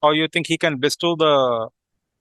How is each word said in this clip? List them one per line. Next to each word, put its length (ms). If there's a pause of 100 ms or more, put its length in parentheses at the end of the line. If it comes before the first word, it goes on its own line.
Or 140
you 140
think 180
he 120
can 200
bestow 380
the, 520 (520)